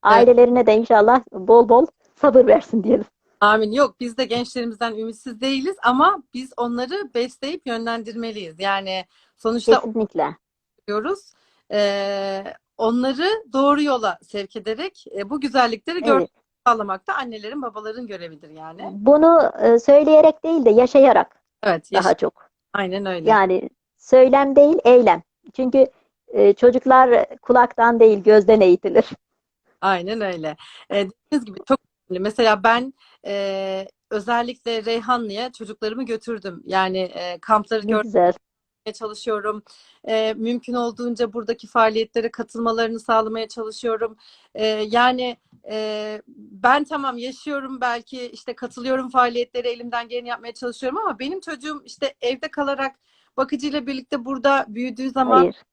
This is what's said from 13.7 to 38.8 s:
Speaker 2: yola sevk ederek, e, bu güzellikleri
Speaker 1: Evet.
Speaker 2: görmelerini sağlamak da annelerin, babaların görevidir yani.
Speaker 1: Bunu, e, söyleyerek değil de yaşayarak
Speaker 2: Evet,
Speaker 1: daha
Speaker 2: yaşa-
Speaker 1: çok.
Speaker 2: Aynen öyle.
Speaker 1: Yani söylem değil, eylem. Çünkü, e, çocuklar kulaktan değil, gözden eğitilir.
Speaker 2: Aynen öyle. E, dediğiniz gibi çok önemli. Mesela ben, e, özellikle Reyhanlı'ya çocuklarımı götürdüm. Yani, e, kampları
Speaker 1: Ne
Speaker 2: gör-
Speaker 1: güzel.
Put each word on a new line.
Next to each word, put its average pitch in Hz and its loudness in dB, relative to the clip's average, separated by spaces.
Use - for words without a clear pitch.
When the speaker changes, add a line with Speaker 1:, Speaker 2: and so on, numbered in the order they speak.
Speaker 2:
yola 240 -2
sevk 202 -12
ederek, 220 -10
e, 196 -10
bu 285 -8
güzellikleri 262 -2
Speaker 1:
Evet. 320 -8
Speaker 2:
görmelerini 269 0
sağlamak 202 -4
da - -6
annelerin, 240 -10
babaların 220 -12
görevidir 170 -16
yani. 160 -18
Speaker 1:
Bunu, 294 6
e, 233 6
söyleyerek 302 6
değil 320 0
de 226 8
yaşayarak 240 4
Speaker 2:
Evet, 170 -4
Speaker 1:
daha 185 2
Speaker 2:
yaşa- 170 2
Speaker 1:
çok. - -8
Speaker 2:
Aynen 196 -6
öyle. 180 -4
Speaker 1:
Yani 190 2
söylem 262 4
değil, 294 6
eylem. 226 6
Çünkü, 262 2
e, 202 4
çocuklar 254 4
kulaktan 240 2
değil, 214 6
gözden 214 6
eğitilir. 185 4
Speaker 2:
Aynen 190 -4
öyle. 160 -8
E, - -8
dediğiniz 202 -6
gibi 190 -18
çok 269 0
önemli. 180 -6
Mesela 214 0
ben, 240 0
e, 196 -8
özellikle 233 -6
Reyhanlı'ya 233 -6
çocuklarımı 220 -10
götürdüm. 220 -10
Yani, 190 -4
e, 175 -10
kampları 214 -2
Speaker 1:
Ne 220 -4
Speaker 2:
gör- 214 -2
Speaker 1:
güzel. 185 0